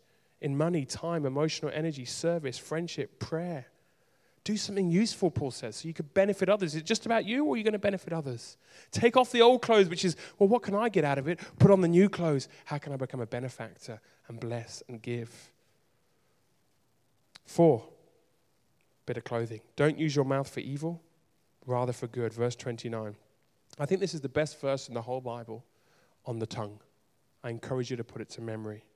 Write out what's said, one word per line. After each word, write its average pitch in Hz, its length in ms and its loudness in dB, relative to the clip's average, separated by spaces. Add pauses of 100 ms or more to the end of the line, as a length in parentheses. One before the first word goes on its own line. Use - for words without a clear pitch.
(420)
In 139 160 -2
money, 160 260 0
time, 165 420 -6
emotional 147 480 -2
energy, 151 300 -6
service, 160 540 -4
friendship, - 600 -8
prayer. 160 480 -6 (760)
Do 208 140 -2
something 196 340 0
useful, 190 400 2
Paul 139 200 -4
says, 110 260 -10
so - 100 -10
you 165 60 -8
could 156 200 -10
benefit 196 360 2
others. 190 260 2
Is 160 60 -4
it 156 40 -14
just 226 200 -2
about 226 180 0
you, 247 220 0
or 294 80 0
are 240 40 0
you 214 60 -4
gonna 208 160 0
benefit 196 320 -2
others? 139 460 -8 (340)
Take 240 240 4
off 254 160 6
the 240 100 6
old 240 200 10
clothes, 208 260 6
which 170 160 -4
is, 175 140 2 (200)
"Well, 196 120 6
what 240 140 4
can 196 120 -2
I 226 140 2
get 175 160 2
out 139 120 2
of 139 120 -2
it?" 175 100 -4 (180)
Put 196 140 10
on 196 80 8
the 180 80 4
new 180 220 8
clothes. 160 400 -2 (160)
How 147 120 -6
can 143 140 -8
I 135 60 -6
become 127 240 -6
a 113 40 -4
benefactor 117 760 -10 (260)
and 117 100 -14
bless 117 520 -8
and 117 120 -12
give? 120 520 -10 (1900)
Four, 151 420 4 (1160)
bit 123 100 -6
of 117 80 -8
clothing. 117 380 -6 (160)
"Don't 151 200 2
use 151 160 -2
your 139 120 2
mouth 135 240 -2
for - 100 -10
evil, 151 420 -8 (640)
rather 123 280 -2
for 120 140 -8
good." 113 260 -4
Verse 120 240 -2
twenty-nine. 110 580 -8 (640)
I 147 60 -2
think 185 140 0
this 180 140 -2
is 151 80 -8
the 131 80 -6
best 151 300 -2
verse 135 280 -2
in 120 80 -12
the 117 80 -4
whole 127 180 -6
Bible 117 420 -12 (600)
on 113 140 -6
the 110 80 -2
tongue. 104 320 -8 (640)
I 123 60 -6
encourage 120 420 -4
you 123 60 -6
to 117 60 -8
put 113 180 -12
it - 80 -12
to - 120 -14
memory. 110 440 -10 (100)